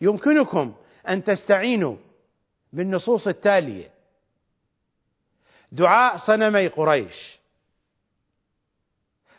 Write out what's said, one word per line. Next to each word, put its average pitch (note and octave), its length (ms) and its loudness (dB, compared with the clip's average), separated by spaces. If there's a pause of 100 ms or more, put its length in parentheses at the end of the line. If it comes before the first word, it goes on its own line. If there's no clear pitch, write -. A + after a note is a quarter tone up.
يمكنكم G3+ 760 0 (340)
أن F#3 140 -4
تستعينوا G3 760 0 (760)
بالنصوص F#3+ 540 -2
التالية: E3 640 -2 (1800)
دعاء F#3+ 460 2
صنمي G#3+ 500 2
قريش، D3+ 720 -4 (2000)